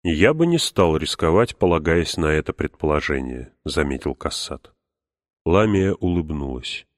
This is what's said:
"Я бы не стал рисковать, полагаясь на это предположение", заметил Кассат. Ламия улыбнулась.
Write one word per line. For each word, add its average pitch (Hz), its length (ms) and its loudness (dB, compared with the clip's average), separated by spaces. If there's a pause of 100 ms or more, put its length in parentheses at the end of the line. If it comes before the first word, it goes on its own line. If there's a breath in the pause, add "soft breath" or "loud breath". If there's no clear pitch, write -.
"Я 87 300 2
бы 165 140 2
не 170 120 2
стал 82 380 2
рисковать, 85 600 0
полагаясь 82 600 0
на 82 100 0
это 78 260 0
предположение", 71 1000 -4 (120)
заметил 71 500 -2
Кассат. - 580 -10 (720)
Ламия 98 480 4
улыбнулась. 78 920 -4 (120)